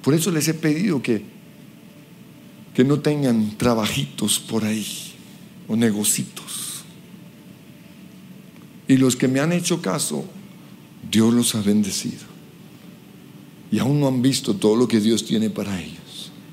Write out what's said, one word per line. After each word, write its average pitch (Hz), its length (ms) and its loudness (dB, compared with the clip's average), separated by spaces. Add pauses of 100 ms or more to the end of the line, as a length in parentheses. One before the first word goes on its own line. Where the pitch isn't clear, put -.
Por 135 100 4
eso 160 160 2
les 160 200 0
he 156 40 0
pedido 160 480 0
que, 110 220 0 (1500)
que 127 100 4
no 139 160 4
tengan 123 580 0
trabajitos 113 800 0
por 110 280 -2
ahí - 480 -6 (560)
o 110 80 0
negocitos. - 1040 -2 (2000)
Y 135 80 6
los 131 180 4
que 131 140 0
me 131 100 0
han 160 140 2
hecho 175 280 -2
caso, - 440 -4 (840)
Dios 113 240 6
los 120 220 2
ha 110 60 -2
bendecido. 101 640 0 (1500)
Y 107 80 0
aún 143 220 2
no 135 80 2
han 127 120 0
visto 120 360 0
todo 107 180 4
lo 120 140 4
que 113 100 4
Dios 107 260 2
tiene 110 240 0
para 98 320 -6
ellos. - 500 -16 (220)